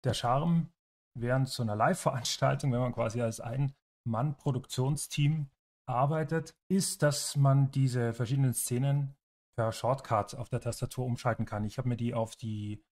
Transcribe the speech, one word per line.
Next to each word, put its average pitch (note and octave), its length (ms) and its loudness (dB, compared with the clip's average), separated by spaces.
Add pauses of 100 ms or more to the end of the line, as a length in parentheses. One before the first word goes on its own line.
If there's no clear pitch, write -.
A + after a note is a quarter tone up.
Der A#2 120 0
Charme D3+ 560 2 (440)
während B2+ 340 2
so - 120 -4
einer G#2+ 140 0
Live-Veranstaltung, C3+ 960 0
wenn A#2+ 80 0
man B2 140 -2
quasi A#2 280 -2
als A2+ 200 -2
Ein-Mann-Produktionsteam C#3 2000 -2 (360)
arbeitet, D#3 680 0 (140)
ist, - 340 0
dass D3 320 0
man C#3 340 6
diese B2 440 2
verschiedenen B2+ 420 2
Szenen C#3 600 0 (400)
per A2 160 0
Shortcut A#2 600 0
auf A2+ 160 -10
der A#2+ 120 -2
Tastatur B2+ 440 -4
umschalten A#2+ 400 -2
kann. G#2 180 -4
Ich G#2 140 -6
habe B2 120 -2
mir A#2+ 80 -2
die A#2+ 180 -2
auf A2+ 200 -4
die G#2 580 -8